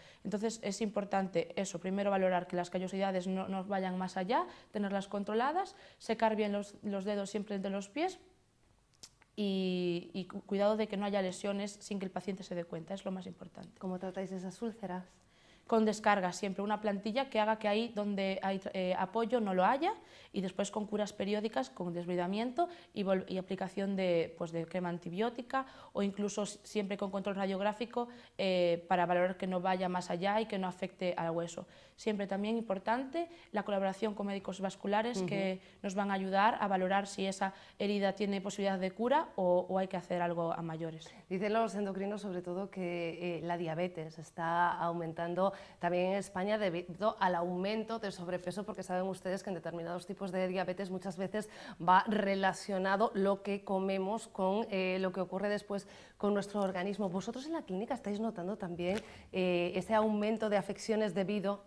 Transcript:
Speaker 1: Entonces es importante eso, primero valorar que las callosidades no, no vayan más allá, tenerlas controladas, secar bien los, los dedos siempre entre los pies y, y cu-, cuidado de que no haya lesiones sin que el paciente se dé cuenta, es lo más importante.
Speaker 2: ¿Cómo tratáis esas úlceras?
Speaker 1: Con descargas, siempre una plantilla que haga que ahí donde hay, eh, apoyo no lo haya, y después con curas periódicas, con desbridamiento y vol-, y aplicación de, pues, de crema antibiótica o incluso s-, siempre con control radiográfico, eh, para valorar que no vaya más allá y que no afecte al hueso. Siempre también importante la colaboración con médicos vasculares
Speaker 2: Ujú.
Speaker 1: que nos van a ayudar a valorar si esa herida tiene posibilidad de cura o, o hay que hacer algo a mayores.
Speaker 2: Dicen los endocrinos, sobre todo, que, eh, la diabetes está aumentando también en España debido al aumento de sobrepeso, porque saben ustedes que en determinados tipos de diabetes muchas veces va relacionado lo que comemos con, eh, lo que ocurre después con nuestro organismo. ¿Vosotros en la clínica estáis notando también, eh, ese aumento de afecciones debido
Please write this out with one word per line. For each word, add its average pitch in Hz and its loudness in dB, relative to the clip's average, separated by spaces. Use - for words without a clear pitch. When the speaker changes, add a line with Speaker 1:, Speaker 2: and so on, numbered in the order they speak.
Speaker 1:
Entonces 214 -2
es 196 -2
importante 196 0
eso, 190 -4
primero 196 0
valorar 185 4
que 175 -2
las 175 0
callosidades 190 0
no, 190 0
no 190 -2
vayan 190 -2
más 185 -2
allá, 240 2
tenerlas 196 -2
controladas, 247 0
secar 220 2
bien 208 2
los, 202 -2
los 196 -2
dedos 202 0
siempre 202 -4
entre 196 -2
los 196 -2
pies 359 -2
y, 180 0
y 185 -4
cu-, 202 -10
cuidado 202 2
de 214 0
que 208 -4
no 202 -2
haya 202 2
lesiones 202 -4
sin 202 -6
que 190 -6
el 190 -6
paciente 190 -6
se 185 -8
dé 170 -4
cuenta, 165 -8
es 196 -8
lo 196 -4
más 185 -6
importante. 180 -16
Speaker 2:
¿Cómo 185 -4
tratáis 185 -6
esas 185 -8
úlceras? 196 -6
Speaker 1:
Con 220 8
descargas, 208 4
siempre 196 -4
una 208 0
plantilla 214 0
que 220 2
haga 214 4
que 214 0
ahí 226 2
donde 196 0
hay, 196 0
eh, 185 2
apoyo 226 2
no 202 0
lo 185 6
haya, 277 4
y 202 -2
después 196 -2
con 214 -2
curas 202 -2
periódicas, 214 0
con 175 -6
desbridamiento 185 0
y 202 -2
vol-, 190 2
y 185 -2
aplicación 190 -2
de, 180 4
pues, 165 -6
de 165 -2
crema 180 -4
antibiótica 233 -2
o 208 0
incluso 202 0
s-, - -6
siempre 202 -2
con 196 -2
control 196 -2
radiográfico, 208 0
eh, 175 4
para 180 6
valorar 180 4
que 190 -4
no 185 0
vaya 185 2
más 180 -2
allá 196 2
y 226 -2
que 208 -2
no 185 0
afecte 180 -2
al 165 0
hueso. 170 -4
Siempre 202 0
también 202 0
importante 247 -2
la 214 0
colaboración 196 0
con 202 -2
médicos 196 -4
vasculares 208 0
Speaker 2:
Ujú. 180 2
Speaker 1:
que 190 0
nos 202 -2
van 196 0
a 196 2
ayudar 190 4
a 208 2
valorar 190 4
si 190 -2
esa 190 -2
herida 202 2
tiene 196 0
posibilidad 196 0
de 185 0
cura 254 2
o, 180 4
o 190 0
hay 190 2
que 185 -2
hacer 175 -2
algo 170 0
a 165 -4
mayores. 160 -8
Speaker 2:
Dicen 202 0
los 220 2
endocrinos, 196 -2
sobre 180 -4
todo, 180 -6
que, 175 -4
eh, 151 -8
la 170 -2
diabetes 165 -4
está 170 2
aumentando 170 0
también 175 2
en 190 2
España 196 0
debido 185 0
al 185 4
aumento 202 -2
de 202 -4
sobrepeso, 180 -6
porque 196 -8
saben 185 0
ustedes 190 -4
que 202 -6
en - -2
determinados 170 -6
tipos 190 -6
de 185 2
diabetes 185 -2
muchas 185 -6
veces 196 -2
va 180 8
relacionado 196 2
lo 196 2
que 202 -2
comemos 196 0
con, 196 2
eh, 185 2
lo 185 0
que 185 -2
ocurre 190 -2
después 202 -4
con 202 4
nuestro 202 0
organismo. 190 0
¿Vosotros 233 -4
en 320 -4
la 330 -2
clínica 190 -4
estáis 202 -4
notando 208 -4
también, 175 -2
eh, 180 2
ese 185 0
aumento 214 4
de 208 4
afecciones 208 0
debido 196 0